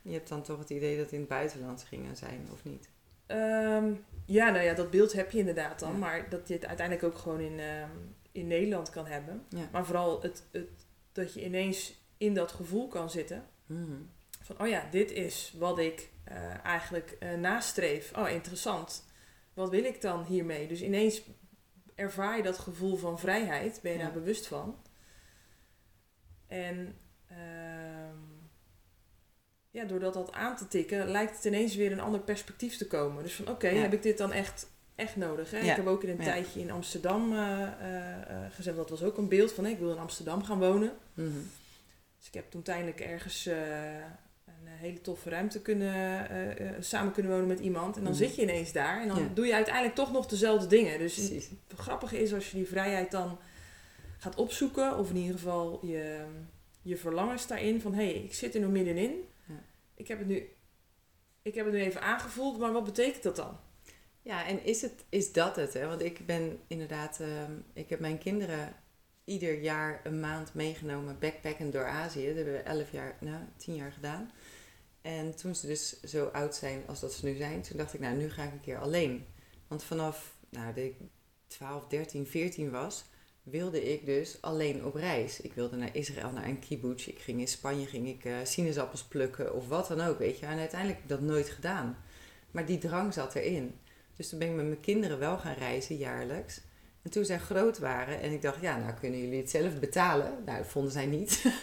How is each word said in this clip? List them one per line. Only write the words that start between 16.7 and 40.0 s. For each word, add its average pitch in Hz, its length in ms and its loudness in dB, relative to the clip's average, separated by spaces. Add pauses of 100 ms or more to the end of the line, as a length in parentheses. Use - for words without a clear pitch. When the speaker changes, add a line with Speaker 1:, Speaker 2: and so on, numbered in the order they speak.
Speaker 2:
eh, 175 140 -6
nastreef. 175 840 0
Oh, 202 120 2
interessant. 170 760 -4 (500)
Wat 185 160 0
wil 190 140 6
ik 254 180 -2
dan 175 220 0
hiermee?" 165 440 0
Dus 170 140 -4
ineens 208 400 4 (720)
ervaar 196 420 -2
je 214 60 4
dat 185 160 0
gevoel 185 360 -2
van 170 240 0
vrijheid. 190 600 0
Ben 175 100 -2
je 170 60 0
Speaker 1:
Ja. 165 60 -2
Speaker 2:
daar 160 100 -2
bewust 170 340 -2
van. 156 280 -6 (1700)
En, 180 480 -6 (320)
ehm, 165 880 -10 (1500)
ja, 226 140 -8
door 185 160 -2
dat, 185 140 0
dat 180 180 -4
aan 247 240 -2
te 196 120 -10
tikken, 190 400 0
lijkt 208 280 2
het - 100 -4
ineens 208 300 4
weer 202 160 4
een 196 80 -2
ander 208 200 0
perspectief 208 580 -4
te 202 100 -2
komen. 147 360 0
Dus 175 100 -6
van, - 160 -6
"Oké, 233 200 2
Speaker 1:
Ja. 202 120 8
Speaker 2:
heb 202 120 6
ik 208 100 4
dit 214 140 6
dan 196 140 2
echt, - 360 -2 (280)
echt 220 200 -4
nodig?" 160 360 -2
Hè? 214 80 -2
Speaker 1:
Ja. 196 100 4
Speaker 2:
Ik 156 60 6
heb 185 120 2
ook 196 160 4
in 185 60 0
een 175 80 -2
Speaker 1:
Ja. 170 60 -2
Speaker 2:
tijdje 180 360 0
in 175 120 -4
Amsterdam, 190 600 2
eh, 202 300 2
eh, 185 580 -6 (240)
eh, 95 60 -10
gezet. 175 240 -4
Dat 160 140 -2
was 160 140 -4
ook 208 140 2
een 208 100 2
beeld 196 240 8
van, 196 140 -2
"Ik 214 140 0
wil 170 120 2
in 160 60 -2
Amsterdam 165 460 -4